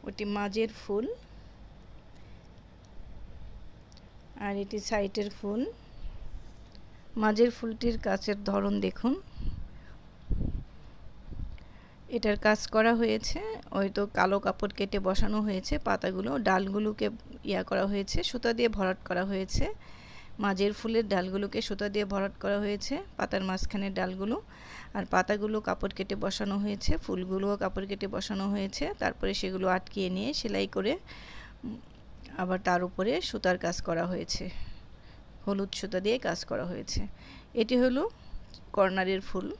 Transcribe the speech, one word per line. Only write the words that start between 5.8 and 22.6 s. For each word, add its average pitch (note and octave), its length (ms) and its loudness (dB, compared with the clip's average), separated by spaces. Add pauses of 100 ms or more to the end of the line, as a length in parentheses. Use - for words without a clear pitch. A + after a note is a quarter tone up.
মাঝের A3 340 6
ফুলটির A3+ 400 0 (100)
কাজের G3+ 300 0 (120)
ধরন G3+ 240 2 (120)
দেখুন, A3+ 280 2 (3000)
এটার G#3 200 4 (100)
কাজ G#3+ 120 6 (160)
করা A3 260 8
হয়েছে, A3 380 2 (400)
ওই G3 160 4
তো G3+ 60 2 (160)
কালো G3 280 6
কাপড় G3+ 320 0
কেটে G3+ 300 0
বসানো G#3 400 6
হয়েছে, F#3+ 260 0 (140)
পাতাগুলো, F#3+ 440 2 (160)
ডালগুলোকে G3+ 600 4 (420)
ইয়া F#3 200 2
করা G3 220 4
হয়েছে, G3 260 2 (120)
সুতা A#3 280 2
দিয়ে A#3 200 6
ভরাট F#3 220 2 (100)
করা F3+ 220 2
হয়েছে। F#3+ 340 4 (760)
মাঝের G3+ 360 4
ফুলের A3+ 340 2
ডালগুলোকে G3 540 0
সুতা G3+ 260 -2
দিয়ে G#3 200 2
ভরাট G3 300 0
করা G3+ 200 2